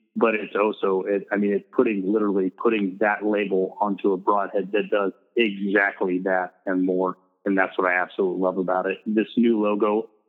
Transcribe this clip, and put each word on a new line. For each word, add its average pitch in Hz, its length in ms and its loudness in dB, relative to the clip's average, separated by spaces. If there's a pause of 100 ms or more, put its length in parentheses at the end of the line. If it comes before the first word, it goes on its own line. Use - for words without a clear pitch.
(140)
but 110 200 2
it's 104 200 -6
also, 98 540 0
it, 101 240 0
I 104 60 0
mean, 101 160 2
it's 95 100 -4 (100)
putting, 104 380 0
literally 101 380 0
putting 101 500 0
that 104 240 0
label 98 560 0
onto 101 320 0
a 92 60 0
broadhead 98 540 -2
that 98 180 -2
does 101 220 0 (240)
exactly 98 880 0
that 92 320 -2 (100)
and 92 180 0
more. 92 320 0 (300)
And 101 100 0
that's 92 220 0
what 92 120 2
I 90 40 2
absolutely 90 480 -2
love 92 160 0
about 92 260 0
it. 95 220 -2
This 107 220 0 (100)
new 117 200 4
logo 104 520 0 (180)